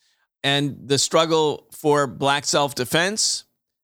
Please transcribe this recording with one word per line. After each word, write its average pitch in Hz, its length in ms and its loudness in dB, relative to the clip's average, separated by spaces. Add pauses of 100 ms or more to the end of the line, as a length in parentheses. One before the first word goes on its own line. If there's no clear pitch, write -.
(420)
And 139 460 -2
the 139 100 2
struggle 160 720 0
for 147 360 0
black 139 400 -2
self-defense, 151 960 0 (400)